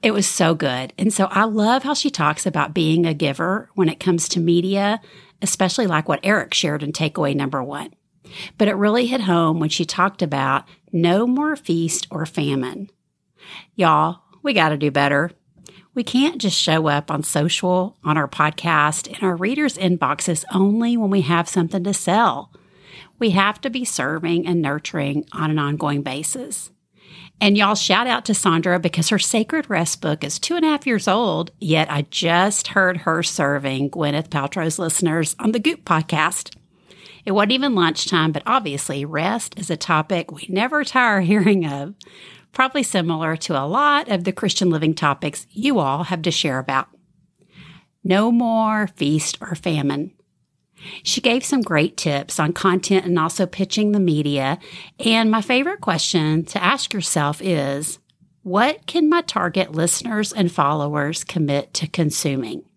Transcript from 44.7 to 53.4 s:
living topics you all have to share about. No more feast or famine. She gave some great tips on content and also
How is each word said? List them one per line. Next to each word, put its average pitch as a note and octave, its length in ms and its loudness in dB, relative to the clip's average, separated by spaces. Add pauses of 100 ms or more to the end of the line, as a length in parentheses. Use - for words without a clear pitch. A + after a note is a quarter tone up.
living D#3+ 240 0
topics D3 560 -2
you B3 280 0
all D3+ 260 0
have E3 180 -4
to F3 80 0
share C3+ 280 -2
about. C3 300 -2 (1120)
No G3+ 300 4
more A3 640 2
feast D3+ 460 0
or - 120 -8
famine. D3 580 -2 (880)
She - 180 -2
gave B3 240 0
some C4+ 160 0
great E3 380 0
tips C#3+ 420 -2
on D#3 140 2
content F#3+ 500 2
and F3 140 2
also E3 260 0